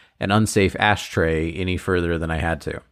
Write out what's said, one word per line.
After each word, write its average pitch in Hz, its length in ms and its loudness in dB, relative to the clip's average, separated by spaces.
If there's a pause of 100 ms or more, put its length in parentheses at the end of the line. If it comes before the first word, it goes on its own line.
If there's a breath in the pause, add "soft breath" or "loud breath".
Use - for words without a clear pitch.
(200 soft breath)
an 98 100 -2
unsafe 104 480 2
ashtray 82 760 0
any 92 240 -4
further 87 400 0
than 80 140 -4
I 80 80 -2
had 82 220 -2
to. - 200 -8 (120)